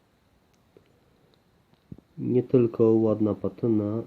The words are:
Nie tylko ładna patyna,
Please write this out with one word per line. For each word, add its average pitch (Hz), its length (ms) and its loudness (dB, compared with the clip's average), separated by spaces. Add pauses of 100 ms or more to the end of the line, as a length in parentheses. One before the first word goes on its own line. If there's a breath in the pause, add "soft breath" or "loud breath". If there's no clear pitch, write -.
(2250)
Nie 123 260 -2
tylko 120 400 0
ładna 110 520 2
patyna, 107 720 -4